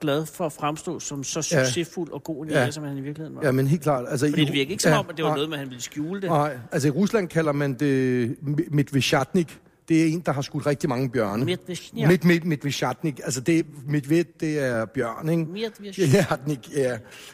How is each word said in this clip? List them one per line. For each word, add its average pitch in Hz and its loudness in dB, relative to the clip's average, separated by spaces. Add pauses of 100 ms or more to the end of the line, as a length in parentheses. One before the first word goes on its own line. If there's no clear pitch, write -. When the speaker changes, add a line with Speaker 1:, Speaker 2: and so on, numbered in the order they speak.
Speaker 1:
glad 151 0
for 170 -6
at 147 -4
fremstå 151 -6
som 139 -8
så - -4
Speaker 2:
Ja. 135 4
Speaker 1:
succesfuld 160 -4
og 143 -10
god 156 -8
en 156 -8
Speaker 2:
Ja. 156 2
Speaker 1:
jæger, 123 2
som 151 -8
han 139 -8
i 135 -8
virkeligheden 147 -10
var. - -12
Speaker 2:
Ja, 135 4
men 135 4
helt 165 4
klart. 135 2
Altså, 143 2
Speaker 1:
Fordi 156 2
Speaker 2:
i 151 4
Speaker 1:
det 139 2
Speaker 2:
Ru-, - 0
Speaker 1:
virker 139 0
ikke 208 -2
som 170 6
Speaker 2:
ja, 151 6
Speaker 1:
om, - -2
at 160 -12
det 156 -2
var 156 2
Speaker 2:
nej. 156 2
Speaker 1:
noget 151 -2
med, 156 -6
at - -6
han 139 -8
ville 123 -14
skjule 170 -6
det. 185 -2
Speaker 2:
Nej, 147 2 (140)
altså 143 2
i 147 2
Rusland 190 2
kalder 160 0
man 143 0
det 127 2 (140)
mi-, 147 -2
medvesjatnik. 143 2 (300)
Det 160 6
er 165 4
en, 160 0
der 170 -2
har 135 -2
skudt 135 -6
rigtig 147 0
mange 131 0
bjørne. 113 0
Speaker 1:
Medvesjatnik. 170 -4
Speaker 2:
Med-, 180 8
med-, 170 6
medvesjatnik. 143 -2
Altså 131 -4
det, 165 2 (220)
medved, 147 2 (140)
det 156 -2
er 117 0
bjørn, 120 -4
ikke? 165 2
Speaker 1:
Medvesjatnik. 196 -2
Speaker 2:
Jatnik, 151 2
ja. 127 0 (360)